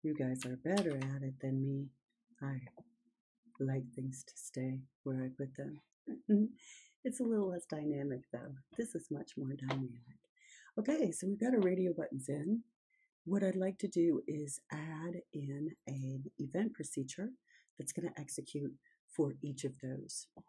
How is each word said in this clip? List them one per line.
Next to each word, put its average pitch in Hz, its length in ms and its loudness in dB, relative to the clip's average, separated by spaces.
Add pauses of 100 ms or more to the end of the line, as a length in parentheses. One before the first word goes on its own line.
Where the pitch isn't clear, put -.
You 151 120 2
guys 131 300 0
are 127 100 -2
better 170 400 4
at 135 260 -2
it 131 180 -4
than 135 220 2
me. 139 240 0 (560)
I 139 160 -2 (1000)
like 135 240 2 (100)
things 131 320 -4
to - 80 -20
stay 131 460 -2 (240)
where 131 180 0
I 131 140 0
put 135 200 -4
them. 143 240 -8 (480)
<laughs> 214 220 8 (540)
It's 262 160 -2
a 247 40 2
little 214 260 4
less 175 200 -4
dynamic, 143 520 0 (100)
though. 123 220 -8 (220)
This 233 200 -2
is - 160 -6
much - 240 -6
more 139 200 -2
dynamic. 131 600 -4 (580)
Okay, 233 360 4
so 185 160 -2
we've 202 100 0
got 247 160 4
our 226 60 8
radio 185 360 4
buttons 135 320 -4
in. 160 340 2 (640)
What 190 200 4
I'd 190 100 4
like 190 240 2
to - 80 0
do 170 400 6
is 151 320 -4 (140)
add 160 480 -6 (120)
in 143 380 -2 (160)
an 135 380 -4 (140)
event 175 360 0
procedure 147 540 -4 (500)
that's - 140 -6
gonna 165 260 -4
execute 143 540 -6 (420)
for 139 260 2
each 143 220 -4
of 131 180 -2
those. - 460 -8 (220)